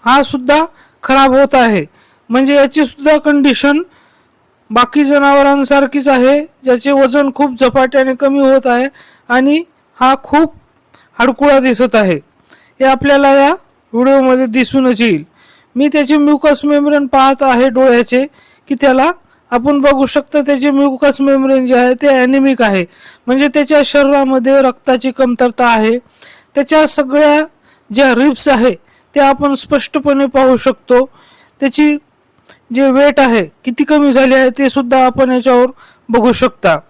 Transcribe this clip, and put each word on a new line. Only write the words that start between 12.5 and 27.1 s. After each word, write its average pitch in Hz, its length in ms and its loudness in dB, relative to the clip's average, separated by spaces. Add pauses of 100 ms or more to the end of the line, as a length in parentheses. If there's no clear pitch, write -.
हे 262 60 0
आपल्याला 277 480 2
या 277 200 2 (400)
व्हिडिओमध्ये 262 560 2
दिसूनच 254 520 -2
येईल. 180 220 -2 (520)
मी 277 120 0
त्याचे 294 300 0
म्युकस 294 480 0
मेम्ब्रेन 294 420 0
पाहत 269 360 0
आहे 254 260 0
डोळ्याचे, 247 560 0 (440)
की 277 60 -4
त्याला 262 360 0 (400)
आपण 262 300 -2
बघू 277 240 0
शकता 294 360 -2
त्याचे 277 300 -2
म्युकस 277 500 -2
मेम्ब्रेन 269 460 0
जे 254 80 0
आहे 247 260 2
ते 294 80 0
ॲनेमिक 262 520 0
आहे, 196 220 -2 (440)
म्हणजे 269 200 0
त्याच्या 294 380 0
शरीरामध्ये 269 760 0
रक्ताची 254 500 -2
कमतरता 247 560 -2
आहे. 226 300 0 (580)
त्याच्या 311 320 0
सगळ्या 294 540 0 (480)